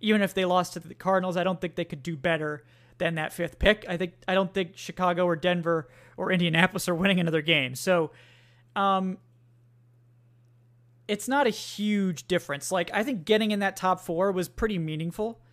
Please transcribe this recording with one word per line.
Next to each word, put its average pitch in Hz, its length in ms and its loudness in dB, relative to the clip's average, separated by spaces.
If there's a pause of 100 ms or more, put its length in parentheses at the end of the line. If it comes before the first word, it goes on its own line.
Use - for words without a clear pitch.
Even 214 200 4
if 190 120 0
they 190 120 0
lost 180 280 2
to 170 80 -10
the - 120 -16
Cardinals, 185 420 0
I 180 80 0
don't 185 160 0
think 170 160 -6
they 170 100 -4
could 143 180 -12
do 170 120 -6
better 151 480 -2 (340)
than 165 180 -2
that 156 180 -6
fifth 170 240 -6
pick. 214 320 4
I 180 80 -4
think, 180 160 -4 (140)
I 185 80 2
don't 190 180 0
think 185 240 -4
Chicago 180 480 0
or 175 100 2
Denver 170 540 0 (280)
or 165 140 -2
Indianapolis 175 560 2
are 180 80 0
winning 185 240 2
another 165 220 0
game. 143 320 0
So, 170 380 0 (640)
um, 190 420 0 (1900)
it's 208 220 -4
not 277 180 4
a - 20 2
huge 202 800 -2
difference. 147 440 -2
Like, 180 220 0
I 208 100 0
think 233 220 -4
getting 214 260 2
in 202 80 0
that 196 180 -2
top 185 240 0
four 185 320 0
was 180 160 -2
pretty 214 280 -2
meaningful, 165 600 -4 (140)